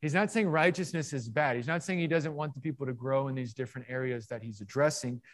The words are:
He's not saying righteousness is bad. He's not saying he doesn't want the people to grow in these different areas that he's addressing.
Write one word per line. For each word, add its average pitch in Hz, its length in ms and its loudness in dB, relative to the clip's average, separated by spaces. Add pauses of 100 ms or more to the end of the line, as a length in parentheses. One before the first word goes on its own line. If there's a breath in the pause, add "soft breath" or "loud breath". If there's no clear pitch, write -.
He's 151 120 0
not 208 180 4
saying 220 160 2
righteousness 165 640 2
is 120 160 -4
bad. 135 260 2
He's 120 120 -2
not 165 160 0
saying 185 160 0
he 170 80 2
doesn't 156 260 2
want 147 200 -4
the 135 80 -12
people 143 240 -4
to 131 80 -2
grow 135 340 0
in 135 80 -4
these 123 180 -6
different 123 360 -8
areas 127 380 -4
that 113 160 -8
he's 107 180 -10
addressing. 127 600 0 (120 loud breath)